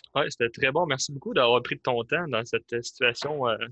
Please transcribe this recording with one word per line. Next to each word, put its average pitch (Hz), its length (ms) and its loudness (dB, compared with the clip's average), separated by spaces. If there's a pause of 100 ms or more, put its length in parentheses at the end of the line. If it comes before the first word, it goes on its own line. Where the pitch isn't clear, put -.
(140)
Ouais, 143 160 0
c'était 120 200 0
très 131 220 0
bon. 170 140 2
Merci 139 260 -2
beaucoup 170 220 -2
d'avoir 123 280 6
pris 147 140 -6
de - 60 -14
ton 120 220 0
temps 170 240 -2
dans 117 160 -2
cette 117 380 -4
situation, 127 680 -2
euh, 110 80 0 (140)